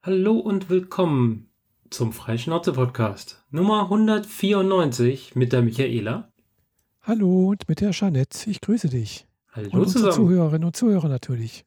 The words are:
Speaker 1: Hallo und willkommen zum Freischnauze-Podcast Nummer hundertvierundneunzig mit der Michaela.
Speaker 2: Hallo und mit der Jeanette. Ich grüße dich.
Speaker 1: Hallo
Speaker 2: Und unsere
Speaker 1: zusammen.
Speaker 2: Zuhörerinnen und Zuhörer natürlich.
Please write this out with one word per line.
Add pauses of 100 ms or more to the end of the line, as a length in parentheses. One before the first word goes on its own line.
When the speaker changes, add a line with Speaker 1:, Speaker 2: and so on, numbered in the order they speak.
(120)
Speaker 1:
Hallo
und
willkommen (400)
zum
Freischnauze-Podcast
Nummer
hundertvierundneunzig
mit
der
Michaela. (720)
Speaker 2:
Hallo
und
mit
der
Jeanette.
Ich
grüße
dich. (240)
Speaker 1:
Hallo
Speaker 2:
Und
unsere
Speaker 1:
zusammen.
Speaker 2:
Zuhörerinnen
und
Zuhörer
natürlich.